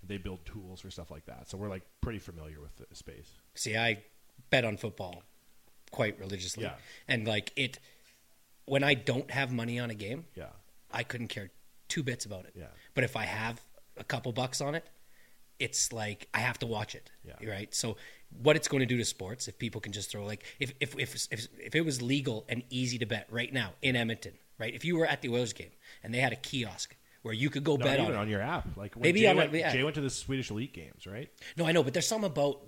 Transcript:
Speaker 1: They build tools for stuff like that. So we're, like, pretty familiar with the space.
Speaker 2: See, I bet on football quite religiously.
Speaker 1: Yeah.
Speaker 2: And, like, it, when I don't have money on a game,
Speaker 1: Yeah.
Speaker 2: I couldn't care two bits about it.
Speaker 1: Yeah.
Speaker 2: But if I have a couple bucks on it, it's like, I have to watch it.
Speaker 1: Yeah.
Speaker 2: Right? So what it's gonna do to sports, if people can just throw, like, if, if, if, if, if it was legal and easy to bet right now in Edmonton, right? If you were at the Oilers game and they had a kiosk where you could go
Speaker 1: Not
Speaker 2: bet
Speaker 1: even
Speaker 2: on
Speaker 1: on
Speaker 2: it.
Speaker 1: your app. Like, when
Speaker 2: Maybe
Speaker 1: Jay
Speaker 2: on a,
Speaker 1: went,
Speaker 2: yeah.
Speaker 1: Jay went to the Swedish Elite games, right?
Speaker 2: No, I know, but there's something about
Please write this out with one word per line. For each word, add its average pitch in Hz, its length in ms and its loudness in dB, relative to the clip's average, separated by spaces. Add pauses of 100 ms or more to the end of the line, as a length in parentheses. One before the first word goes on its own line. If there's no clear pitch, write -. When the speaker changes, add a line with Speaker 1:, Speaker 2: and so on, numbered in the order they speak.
Speaker 1:
They 101 120 -4
build 92 260 -6
tools 92 380 -12
for 95 80 -12
stuff 85 220 -12
like 76 160 -14
that. 62 200 -14
So 95 100 -10
we're, 101 120 -4
like, 95 140 -6 (180)
pretty 113 180 -2
familiar 78 400 -14
with 76 180 -16
the - 180 -18
space. - 340 -16 (240)
Speaker 2:
See, 107 240 0
I 113 260 4 (460)
bet 127 160 6
on 107 120 0
football 92 440 -8 (720)
quite 110 280 0
religiously. 95 440 -6
Speaker 1:
Yeah. 87 100 -4 (340)
Speaker 2:
And, 117 200 2
like, 107 280 0
it, 131 220 -2 (880)
when 135 180 4
I 143 120 8
don't 127 360 0
have 131 220 2
money 120 260 0
on 120 120 -2
a 110 40 -6
game, 113 300 -6 (100)
Speaker 1:
Yeah. 80 120 -10 (440)
Speaker 2:
I 120 120 -2
couldn't 117 240 -4
care 98 240 -8 (360)
two - 160 -2
bits 123 220 -2
about 98 200 -10
it. - 100 -20
Speaker 1:
Yeah. 82 100 -12 (300)
Speaker 2:
But 131 80 6
if - 120 0
I 110 100 0
have 110 380 -4 (340)
a 98 60 -12
couple 123 300 -4
bucks 127 280 -2
on 143 140 -2
it, 165 140 -6 (680)
it's - 340 0
like, 107 400 -4
I 107 60 2
have 120 200 2
to 120 60 -2
watch 107 300 -2
it. - 160 -16 (120)
Speaker 1:
Yeah. 107 260 -10
Speaker 2:
Right? 104 240 -6
So 110 240 0 (440)
what 151 140 10
it's 156 120 2
gonna 135 200 4
do 123 100 4
to 110 80 2
sports, 95 420 -4
if 107 120 -12
people 113 200 -4
can 104 140 -8
just 101 180 -6
throw, 104 140 -6
like, 104 180 -6 (160)
if, 131 200 -2
if, 131 180 -2
if, 123 340 -4
if, 113 160 -6 (120)
if - 160 -6
it 160 60 6
was 139 200 2
legal 123 480 2
and 123 200 -2
easy 127 280 0
to 113 80 0
bet 104 240 -4
right 117 240 -4
now 110 280 -2
in 131 140 4
Edmonton, 113 380 0 (240)
right? 113 160 -4
If 117 100 -8
you 170 140 2
were 160 80 6
at 147 160 2
the 131 80 -4
Oilers 117 240 2
game - 180 -14 (320)
and 110 100 -6
they 120 60 0
had 127 140 4
a - 40 -6
kiosk - 580 -6 (260)
where 110 120 -4
you 123 180 2
could 139 120 -2
go 147 120 6
Speaker 1:
Not 123 100 2
Speaker 2:
bet 131 140 6
Speaker 1:
even 110 140 4
Speaker 2:
on 101 80 2
Speaker 1:
on 107 60 2
Speaker 2:
it. 110 40 0
Speaker 1:
your 101 100 2
app. 151 340 -2
Like, 101 200 -8
when 117 80 -6
Speaker 2:
Maybe 175 180 8
Speaker 1:
Jay 220 60 10
Speaker 2:
on 185 80 10
a, 185 60 8
Speaker 1:
went, 147 120 4
Speaker 2:
yeah. 156 180 4
Speaker 1:
Jay 127 120 4
went 147 120 0
to 151 60 0
the 135 80 2
Swedish 131 420 -2
Elite 113 220 -4
games, - 340 -14
right? 107 220 -10 (260)
Speaker 2:
No, 165 100 2
I 160 60 4
know, 165 120 8
but 135 100 2
there's 175 140 2
something 214 220 2
about 143 380 2